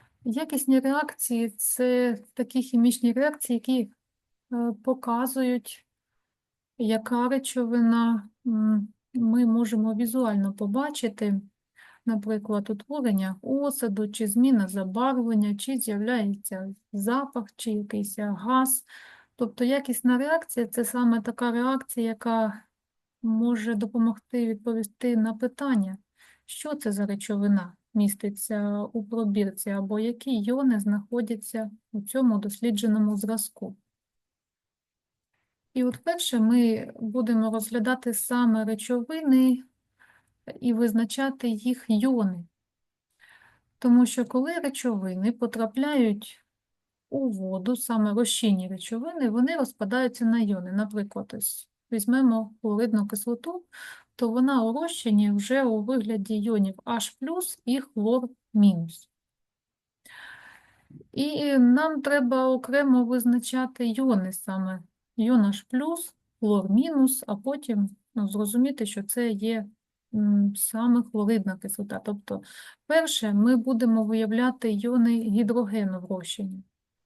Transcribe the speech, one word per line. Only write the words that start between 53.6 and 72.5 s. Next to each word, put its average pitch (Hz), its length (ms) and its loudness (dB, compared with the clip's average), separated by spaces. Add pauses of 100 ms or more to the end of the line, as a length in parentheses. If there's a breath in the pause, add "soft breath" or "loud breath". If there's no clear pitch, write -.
то 233 140 -2
вона 254 340 2
у 226 180 0
розчині 214 500 2
вже 226 320 0
у 220 180 0
вигляді 220 580 -2
йонів 202 360 0 (100)
H 233 340 -4
плюс 339 460 -6
і 262 160 0
хлор 240 480 -2 (240)
мінус. 175 560 4 (2000 soft breath)
І 285 440 0
нам 269 440 6
треба 262 480 2
окремо 254 560 2
визначати 247 840 0
йони 214 460 0
саме. 190 500 -6 (340)
Йон 233 240 4
H 202 280 0
плюс, 320 460 -4 (240)
хлор 202 320 2
мінус, 269 560 2
а 208 80 -4
потім, 220 540 -2 (260)
ну, 202 140 -2
зрозуміти, 220 560 0
що 202 180 -8
це 240 260 -2
є, 220 360 -4 (480)
м, 202 420 4
саме 240 480 2
хлоридна 208 540 0
кислота. 196 480 -8
Тобто, 202 360 -8 (460 loud breath)